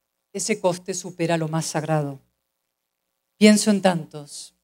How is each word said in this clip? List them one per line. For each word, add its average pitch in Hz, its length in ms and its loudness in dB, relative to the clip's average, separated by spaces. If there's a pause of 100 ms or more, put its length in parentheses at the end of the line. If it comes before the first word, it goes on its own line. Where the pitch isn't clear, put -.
(340)
ese 202 260 -4
coste 180 340 -2
supera 170 440 -2
lo 160 100 -2
más 160 180 -2
sagrado. 151 540 -2 (1160)
Pienso 214 340 6
en 196 100 2
tantos. 156 720 -4 (100)